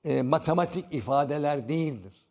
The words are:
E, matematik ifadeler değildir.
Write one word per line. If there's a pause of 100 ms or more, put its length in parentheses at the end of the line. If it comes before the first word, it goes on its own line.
E,
matematik
ifadeler
değildir.